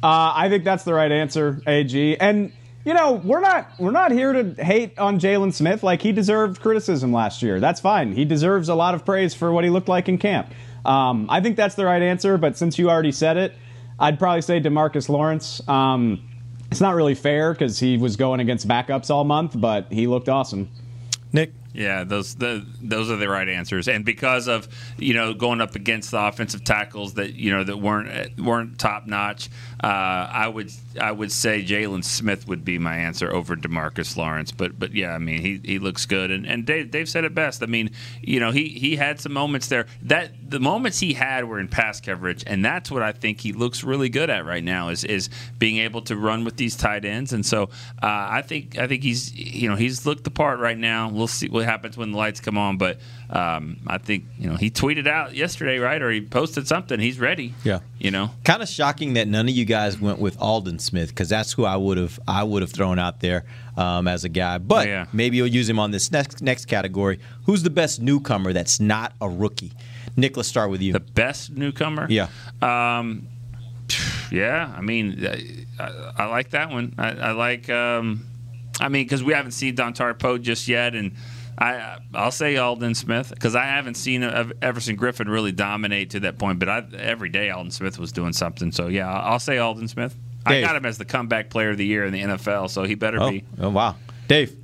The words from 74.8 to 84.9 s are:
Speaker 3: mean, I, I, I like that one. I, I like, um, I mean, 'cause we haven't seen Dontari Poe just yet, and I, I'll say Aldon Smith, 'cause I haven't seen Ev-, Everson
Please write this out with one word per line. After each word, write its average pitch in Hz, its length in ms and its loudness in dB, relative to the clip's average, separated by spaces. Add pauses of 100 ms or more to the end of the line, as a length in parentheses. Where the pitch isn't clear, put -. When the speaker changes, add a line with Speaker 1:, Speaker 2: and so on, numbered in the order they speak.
Speaker 3:
mean, 107 440 -2
I, - 580 -8
I, - 360 -10
I 107 60 0
like 120 260 -4
that 151 180 0
one. 120 300 -4
I, 113 120 0
I 117 200 -4
like, 120 400 -2
um, 117 520 0 (560)
I 139 100 -2
mean, 135 180 2
'cause 135 160 0
we 147 100 2
haven't 139 200 0
seen 131 220 -4
Dontari 120 420 -2
Poe 123 200 0
just 117 300 -2
yet, 120 280 2
and 101 180 -4 (440)
I, 113 420 -2 (140)
I'll 117 180 2
say 147 260 0
Aldon 120 380 0
Smith, 120 440 -2
'cause 117 160 0
I 123 100 4
haven't 135 300 -4
seen 123 280 0
Ev-, 117 280 -2 (100)
Everson 120 360 -2